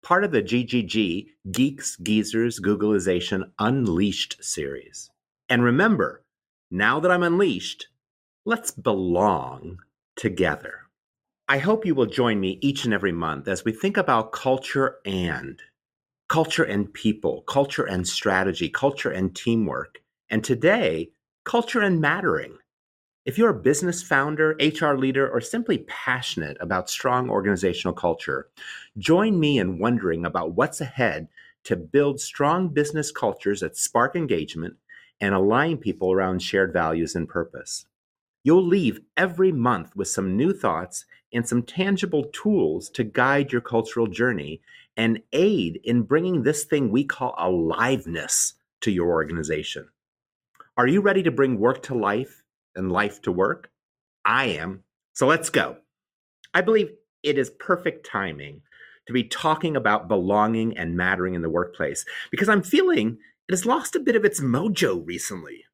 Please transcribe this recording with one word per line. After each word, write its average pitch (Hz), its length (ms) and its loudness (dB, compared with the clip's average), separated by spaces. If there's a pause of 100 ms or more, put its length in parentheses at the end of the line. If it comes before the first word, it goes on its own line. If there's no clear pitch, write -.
part 185 180 4
of 202 80 0
the 131 100 4
G 113 220 0
G 117 220 0
G, 95 480 -2 (180)
Geeks, 139 460 -2
Geezers, 110 640 0
Googlization 95 960 0
Unleashed 104 840 0
series. - 680 -10 (380)
And 123 160 4
remember, 127 580 2 (480)
now 107 300 2
that 180 100 2
I'm 175 140 2
unleashed, 170 640 0 (580)
let's 226 240 -2
belong 87 1080 0 (340)
together. 87 680 -2 (680)
I 139 100 2
hope 214 260 2
you 165 120 2
will 123 100 4
join 113 320 0
me 95 240 -2
each 139 220 -2
and 113 100 2
every 95 160 0
month 80 380 -4
as 95 160 -4
we 113 80 0
think 196 240 -4
about 147 340 0
culture - 760 -2
and, 85 560 -4 (680)
culture 156 340 2
and 101 320 -2
people, - 540 -2
culture 139 360 0
and 90 220 -2
strategy, 92 640 0
culture 139 420 -2
and 95 240 -2
teamwork, 107 640 -2 (320)
and 107 120 0
today, 117 680 0 (340)
culture 233 380 -2
and 180 180 2
mattering. 147 560 -2 (680)
If 131 100 -4
you're 220 140 6
a 165 40 2
business 147 480 0
founder, 151 580 0
H 151 220 0
R 147 140 2
leader, 135 320 2
or - 140 -2
simply 226 440 -2
passionate 90 720 -4
about 90 300 -4
strong 127 400 0
organizational 95 640 0
culture, 80 560 -4 (480)
join 180 420 2
me 147 200 4
in 92 200 0
wondering 95 460 0
about 85 280 -4
what's 120 280 -2
ahead 110 480 -2 (360)
to 101 120 -2
build 143 420 0
strong 165 520 0
business 147 400 -2
cultures 101 500 -2
that 87 160 -6
spark - 400 0
engagement 87 600 -4 (440)
and 101 140 2
align 120 420 2
people 92 340 -2
around 92 300 0
shared 95 320 0
values 82 420 0
and 82 140 -4
purpose. - 560 -8 (580)
You'll 175 240 6
leave 170 340 2 (180)
every 185 340 2
month 117 420 -2
with 98 140 -4
some 95 260 -2
new 156 200 2
thoughts 87 500 -4 (260)
and 117 160 -2
some 120 160 0
tangible 185 720 -2
tools 101 580 0
to 120 140 -2
guide 135 480 2
your 123 80 2
cultural 117 460 0
journey 92 560 -2 (340)
and 113 240 0 (140)
aid 139 500 2
in 117 200 2
bringing 165 380 2
this 147 220 0
thing 139 260 0
we 127 140 2
call 127 320 -4
aliveness 85 1160 -2 (260)
to 113 100 -2
your 87 200 2
organization. 78 800 -4 (880)
Are 123 80 4
you 180 160 4
ready 196 220 4
to 165 60 4
bring 131 280 2
work 123 240 2
to 135 120 -8
life 110 480 -2 (320)
and 92 160 -4
life 101 320 0
to - 80 -2
work? 95 400 0 (540)
I 127 220 2
am. 92 380 -6 (280)
So - 140 2
let's 160 240 2
go. 78 260 0 (800)
I 180 80 4
believe 208 280 2 (320)
it 143 140 2
is 131 140 0 (100)
perfect - 460 -2
timing 73 560 -8 (440)
to 120 60 -12
be 123 100 2
talking 156 540 -2
about 107 320 0
belonging 107 720 2
and 85 180 -4
mattering 90 380 0
in 85 80 -2
the 80 80 -2
workplace 82 560 -4 (240)
because 202 180 0
I'm 208 140 4
feeling 302 560 2 (300)
it 175 40 0
has 185 140 -2
lost 277 280 0
a 339 60 0
bit 247 160 2
of 208 80 2
its 208 160 2
mojo 131 640 0
recently. 82 680 -10